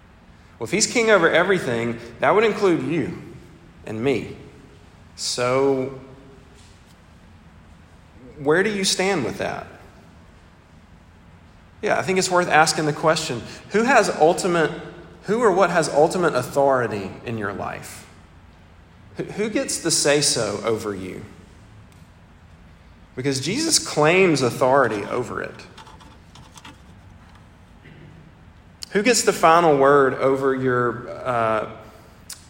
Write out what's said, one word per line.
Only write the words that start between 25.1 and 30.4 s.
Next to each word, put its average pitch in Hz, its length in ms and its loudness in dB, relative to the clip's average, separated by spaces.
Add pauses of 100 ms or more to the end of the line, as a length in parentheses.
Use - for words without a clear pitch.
it. - 240 -14 (3250)
Who 202 100 0
gets 233 200 2
the 202 100 2
final 165 440 6
word 135 380 6
over 135 400 0